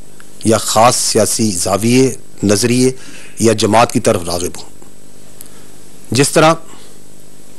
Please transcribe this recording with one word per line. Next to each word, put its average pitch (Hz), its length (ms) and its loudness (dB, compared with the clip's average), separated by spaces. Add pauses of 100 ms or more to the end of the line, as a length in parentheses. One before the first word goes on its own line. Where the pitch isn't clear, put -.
(480)
या 107 100 4
ख़ास 117 380 4
सियासी 110 560 0
जाविये, 113 680 2 (280)
नज़रिए 120 500 4 (460)
या 110 120 4
जमात 110 380 4
की 127 80 0
तरफ 104 280 2
राग़िब 87 300 -4
हों। - 60 -10 (1500)
जिस 135 200 2
तरह 160 240 6 (1000)